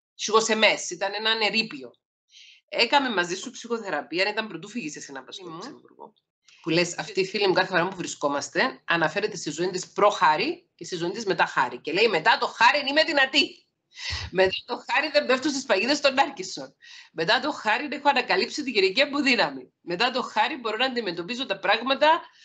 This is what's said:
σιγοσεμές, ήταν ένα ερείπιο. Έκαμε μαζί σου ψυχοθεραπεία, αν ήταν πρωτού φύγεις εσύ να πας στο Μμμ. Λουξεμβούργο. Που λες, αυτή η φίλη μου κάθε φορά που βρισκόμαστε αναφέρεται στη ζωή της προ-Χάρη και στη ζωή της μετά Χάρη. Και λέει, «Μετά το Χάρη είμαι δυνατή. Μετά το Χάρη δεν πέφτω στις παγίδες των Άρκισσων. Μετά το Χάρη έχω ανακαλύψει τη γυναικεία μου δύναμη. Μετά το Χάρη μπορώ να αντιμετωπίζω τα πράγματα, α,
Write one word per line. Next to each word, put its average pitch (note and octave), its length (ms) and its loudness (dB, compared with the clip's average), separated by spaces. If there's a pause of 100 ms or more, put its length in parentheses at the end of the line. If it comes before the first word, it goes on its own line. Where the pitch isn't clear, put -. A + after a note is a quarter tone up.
(160)
σιγοσεμές, G#3+ 720 2
ήταν F#3+ 240 -4
ένα A3 320 0
ερείπιο. G3 460 -2 (840)
Έκαμε C4 340 2
μαζί F3 260 -2
σου - 160 -10
ψυχοθεραπεία, F#3 720 -4
αν G#3 80 0
ήταν A3 160 -4
πρωτού D#3+ 220 -12
φύγεις F3+ 260 -10
εσύ C#3+ 160 -16
να C3+ 120 -14
πας B2 120 -18
στο F3+ 100 -16
Μμμ. E3 80 -14
Λουξεμβούργο. - 600 -16 (480)
Που - 80 -6
λες, E3+ 280 0
αυτή - 220 -4
η F#3+ 60 0
φίλη G3+ 220 0
μου F3+ 60 4
κάθε F3+ 140 2
φορά F3+ 200 2
που F#3+ 80 -8
βρισκόμαστε D3+ 880 -4
αναφέρεται E3+ 500 0
στη E3 140 -8
ζωή E3 200 -4
της F3+ 220 -8
προ-Χάρη F#3+ 840 2
και E3+ 100 -16
στη F#3 100 -8
ζωή E3+ 160 -4
της G#3+ 140 -8
μετά F3+ 200 2
Χάρη. B2 360 -2
Και D3 100 -6
λέει, G3+ 160 4
«Μετά G#3+ 300 4
το A#3 100 -2
Χάρη C4+ 420 4
είμαι D4 140 4
δυνατή. C#4+ 640 0 (640)
Μετά F#3 340 2
το - 220 -8
Χάρη C#4 240 0
δεν D4 140 2
πέφτω B3+ 240 0
στις C4+ 160 -4
παγίδες A#3 340 2
των C4 200 2
Άρκισσων. C4+ 560 -6 (360)
Μετά E3+ 280 2
το C#4+ 120 -2
Χάρη A#3+ 400 0
έχω C#4+ 180 0
ανακαλύψει A#3 540 0
τη B3 80 -6
γυναικεία G3 380 2
μου C#4+ 120 -2
δύναμη. F3 600 0
Μετά F3 300 -2
το B3 100 -2
Χάρη B3 360 -2
μπορώ A3+ 200 -4
να B3 80 0
αντιμετωπίζω A#3 600 -4
τα - 140 -4
πράγματα, A#3+ 480 2
α, E4+ 140 4 (240)